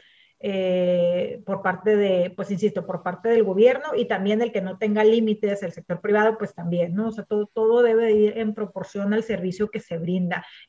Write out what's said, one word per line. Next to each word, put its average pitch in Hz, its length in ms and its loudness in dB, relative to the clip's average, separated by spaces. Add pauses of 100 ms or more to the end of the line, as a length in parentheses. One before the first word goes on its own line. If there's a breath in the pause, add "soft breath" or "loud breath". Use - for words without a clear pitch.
(400 soft breath)
eh, 180 1040 0
por 196 160 -6
parte 190 340 0
de, 185 400 2
pues, 196 160 -10
insisto, 202 360 -2
por 180 160 -8
parte 180 260 -6
del 226 160 4
gobierno 254 500 2
y 240 120 -2
también 202 340 -2
el 240 120 -2
que 190 100 -4
no 185 160 -10
tenga 214 260 0
límites, 214 580 2
el 175 100 -8
sector 170 280 -8
privado, 214 380 2
pues, 202 160 -8
también, 175 400 -2
¿no? 214 140 -2
O 220 40 -6
sea, 214 120 -10
todo, 208 220 -2
todo 226 360 2
debe 226 300 4
ir 214 260 4
en 214 160 -4
proporción 202 580 -6
al 220 100 0
servicio 185 480 -4
que 214 100 -8
se 170 180 -10
brinda. 175 480 -4 (220 loud breath)